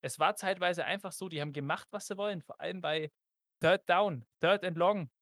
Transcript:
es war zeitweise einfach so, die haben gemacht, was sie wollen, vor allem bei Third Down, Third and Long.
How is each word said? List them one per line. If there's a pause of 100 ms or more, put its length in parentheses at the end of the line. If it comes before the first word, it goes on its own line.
es
war
zeitweise
einfach
so,
die
haben
gemacht,
was
sie
wollen,
vor
allem
bei (500)
Third
Down, (160)
Third
and
Long. (100)